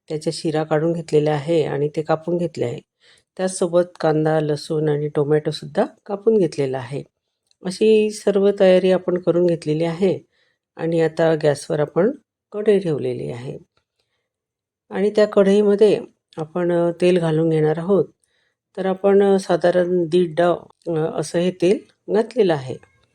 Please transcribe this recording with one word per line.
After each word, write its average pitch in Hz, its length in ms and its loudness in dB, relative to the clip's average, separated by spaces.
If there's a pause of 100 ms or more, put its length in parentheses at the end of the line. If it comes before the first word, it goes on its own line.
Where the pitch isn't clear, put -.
त्याच्या 156 280 -6
शिरा 156 280 -4
काढून 156 280 0
घेतलेल्या 151 420 0
आहे 151 300 0
आणि 147 320 -2
ते 160 60 -4
कापून 160 340 -2
घेतले 165 280 -6
आहे. 120 160 -6 (560)
त्याचसोबत 185 460 0 (180)
कांदा, 156 400 0
लसूण 151 480 -4
आणि 147 200 -2
टोमॅटोसुद्धा 151 760 -2 (220)
कापून 208 320 0
घेतलेला 139 400 -2
आहे. 127 240 -10 (640)
अशी 214 440 2
सर्व 202 400 0 (100)
तयारी 185 300 4
आपण 180 280 0
करून 175 280 0
घेतलेली 160 380 -2
आहे 165 360 -2 (560)
आणि 165 240 -2
आता 160 340 0
गॅसवर 151 460 -2
आपण 165 300 0 (420)
कढई 208 260 0
ठेवलेली 139 520 -4
आहे 127 280 -12 (1300)
आणि 202 200 0
त्या 214 160 4
कढईमध्ये 202 720 4 (360)
आपण, 175 360 -4
अ, 170 180 2 (100)
तेल 180 180 4
घालून 160 300 0
घेणार 156 300 0
आहोत. 170 260 0 (720)
तर 190 100 -4
आपण, 196 360 2
अ, 196 160 4
साधारण 175 680 0
दीड 170 280 0
डाव, 175 280 0 (240)
अ, - 20 -6
असं 160 480 -4
हे 175 120 0
तेल 180 280 0 (360)
घातलेलं 220 400 0
आहे. 131 200 -8 (400)